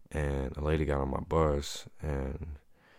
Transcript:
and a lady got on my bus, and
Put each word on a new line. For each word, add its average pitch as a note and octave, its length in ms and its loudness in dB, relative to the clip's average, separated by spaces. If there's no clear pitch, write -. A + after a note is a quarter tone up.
and C#2 480 -2
a - 40 -4
lady D#2 220 4
got C#2+ 160 2
on C2+ 80 0
my C2+ 120 0
bus, D2+ 680 2
and C#2+ 560 -4